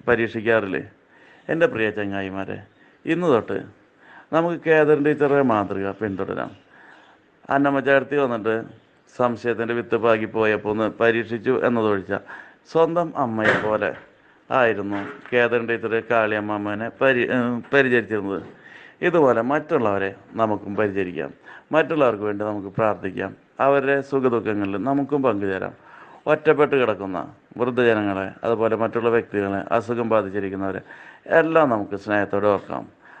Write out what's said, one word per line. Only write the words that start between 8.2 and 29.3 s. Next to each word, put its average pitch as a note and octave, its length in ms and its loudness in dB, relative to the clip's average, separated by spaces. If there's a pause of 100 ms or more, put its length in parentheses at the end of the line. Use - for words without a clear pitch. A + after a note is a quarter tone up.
സംശയത്തിൻ്റെ A#2 560 -2
വിത്ത് A#2+ 240 -2
പാകി A2 280 2
പോയപ്പോൾ G#2+ 440 0
ഒന്ന് G#2+ 300 0
പരീക്ഷിച്ചു A2+ 640 0
എന്നതൊഴിച്ചാൽ G#2 540 0 (520)
സ്വന്തം E3 460 2
അമ്മയെ A2 460 0
പോലെ G#2 320 0 (560)
ആയിരുന്നു G#2 440 2 (380)
കേദാരൻ A#2+ 340 2
ടീച്ചർ A2+ 440 -2
കാളിയമ്മാമ്മേനെ G#2 800 -2 (120)
പരി-, B2+ 300 2
ഏഹ്, A#2+ 300 -2 (120)
പരിചരിച്ചിരുന്നത്. G#2+ 680 0 (580)
ഇതുപോലെ C#3+ 400 4
മറ്റുള്ളവരെ A#2 720 0 (160)
നമുക്കും G#2 440 -2
പരിചരിക്കാം. F#2+ 580 -2 (380)
മറ്റുള്ളവർക്ക് D3 520 2
വേണ്ടി G#2 220 -4
നമുക്ക് G#2 220 -6
പ്രാർത്ഥിക്കാം. F#2+ 680 -2 (240)
അവരുടെ C#3 420 2
സുഖദുഃഖങ്ങളിൽ A2 760 -2
നമുക്കും C#3 460 -2
പങ്കുചേരാം. G2 500 -2 (540)
ഒറ്റപ്പെട്ട് D3 480 4
കിടക്കുന്ന G2 580 -2 (240)
വൃദ്ധജനങ്ങളെ, G#2+ 760 2 (120)
അതുപോലെ A2 320 0
മറ്റുള്ള A2+ 340 0
വ്യക്തികളെ, G2+ 600 0